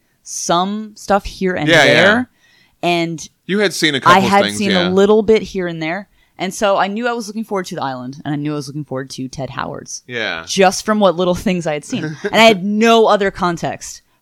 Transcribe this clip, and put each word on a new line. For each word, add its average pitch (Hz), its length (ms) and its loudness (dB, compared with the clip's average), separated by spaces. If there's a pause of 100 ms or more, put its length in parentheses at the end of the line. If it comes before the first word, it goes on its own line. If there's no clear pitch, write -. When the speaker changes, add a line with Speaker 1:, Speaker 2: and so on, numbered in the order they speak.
(240)
Speaker 1:
some 208 720 -4
stuff 202 300 -2
here 185 300 -4
and 147 120 -4
Speaker 2:
Yeah, 160 160 6
yeah. 127 100 6
Speaker 1:
there. 208 360 2 (540)
And 170 440 -4 (180)
Speaker 2:
You 196 140 -2
had 202 140 2
seen 156 220 0
a - 20 0
Speaker 1:
I 123 40 -4
Speaker 2:
couple 180 280 6
Speaker 1:
had 202 160 4
Speaker 2:
things, 208 120 -4
Speaker 1:
seen 202 140 0
Speaker 2:
yeah. 190 160 2
Speaker 1:
a 185 40 0
little 202 320 4
bit 214 180 4
here 185 260 -6
and 165 140 -8
there. 175 280 -6 (280)
And 185 160 -6
so 196 240 2
I 175 100 2
knew 214 200 -4
I 240 60 -2
was 233 140 -8
looking 214 160 -8
forward 196 240 -6
to 185 80 -10
the 156 80 -6
island, 131 420 -8
and 147 80 -2
I 147 40 -4
knew 151 160 -4
I - 20 -4
was 143 120 -8
looking 143 180 -10
forward 131 260 -8
to 131 160 -10
Ted 127 240 -10
Howard's. - 560 -10
Speaker 2:
Yeah. 104 400 -6
Speaker 1:
Just 190 380 2
from 214 140 0
what 190 160 4
little 175 200 0
things 175 320 -2
I 156 60 -2
had 151 120 -8
seen. - 180 -6
Speaker 2:
<laughs> 156 200 -8
Speaker 1:
And 415 120 -4
I 220 100 6
had 202 180 4
no 220 420 4
other 196 240 4
context 170 720 -6 (200)